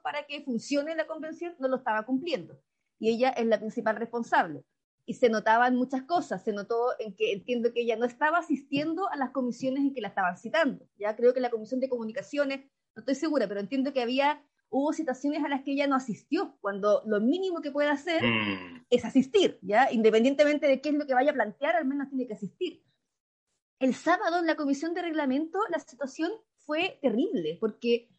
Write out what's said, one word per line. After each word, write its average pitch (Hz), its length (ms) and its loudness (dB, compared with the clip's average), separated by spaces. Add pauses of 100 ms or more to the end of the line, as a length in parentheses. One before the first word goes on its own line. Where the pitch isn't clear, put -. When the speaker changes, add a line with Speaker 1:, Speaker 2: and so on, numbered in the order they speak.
Speaker 1:
para 294 240 -4
que 285 160 -10
funcione 285 540 -2
la 311 100 -2
convención 320 520 -8
no 262 100 0
lo 262 80 0
estaba 214 300 -2
cumpliendo. 262 520 -4 (400)
Y 220 120 2
ella 233 180 2
es 233 180 0
la 214 140 4
principal 220 360 -2
responsable. 233 680 -2 (400)
Y 233 100 -8
se 247 140 4
notaban 226 480 4
muchas 262 280 -2
cosas, 302 380 -2
se 220 120 -2
notó 233 440 -2
en 220 160 -10
que 214 180 0
entiendo 233 420 -2
que 240 80 0
ella 226 140 0
no 233 100 0
estaba 302 320 0
asistiendo 320 720 -2
a 294 60 -6
las 269 140 -4
comisiones 262 520 -4
en 277 100 2
que 254 80 -10
la 202 80 -6
estaban 185 300 -2
citando. 269 480 -2 (120)
Ya 208 180 -4
creo 247 180 4
que 262 60 -2
la 247 100 0
comisión 226 300 -6
de 262 100 -2
comunicaciones, 247 680 -4 (360)
no 233 40 -16
estoy 269 140 -2
segura, 285 320 0
pero 202 140 -4
entiendo 269 320 -4
que 262 100 -2
había, 277 400 0 (280)
hubo 277 220 0
citaciones 294 520 -4
a 302 40 -2
las 277 140 -4
que 285 100 -4
ella 277 140 0
no 277 100 2
asistió, 269 640 -4
cuando 202 460 2
lo 208 140 2
mínimo 339 400 0
que 294 120 -8
puede 294 180 0
hacer 320 320 0
Speaker 2:
Mm. 104 680 -2
Speaker 1:
es - 140 4
asistir, 262 580 4
¿ya? 214 300 4
Independientemente 269 720 4
de 269 140 4
qué 302 100 -4
es 285 60 0
lo 294 100 -2
que 262 80 0
vaya 269 180 4
a - 20 -10
plantear, 269 420 -2
al 311 100 0
menos 277 220 -2
tiene 254 180 -4
que 214 80 -10
asistir. - 480 -8 (1000)
El 262 140 2
sábado 349 440 0
en 349 80 0
la 311 100 2
comisión 294 360 -2
de 359 80 -4
reglamento 311 580 -2 (120)
la 320 80 -2
situación 285 520 -6 (360)
fue 320 340 -4
terrible, 220 580 0
porque, 233 600 -2